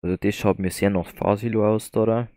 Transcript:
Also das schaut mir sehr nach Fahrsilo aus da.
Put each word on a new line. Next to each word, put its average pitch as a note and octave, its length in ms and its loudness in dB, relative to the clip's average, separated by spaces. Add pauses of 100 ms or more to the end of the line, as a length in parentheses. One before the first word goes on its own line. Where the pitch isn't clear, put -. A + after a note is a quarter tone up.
Also F2+ 120 -2
das G2+ 200 -2
schaut G2 240 0
mir F#2+ 100 -2
sehr G2 220 0
nach F#2 160 -2
Fahrsilo G#2+ 600 0
aus A2 220 0
da. A2+ 480 0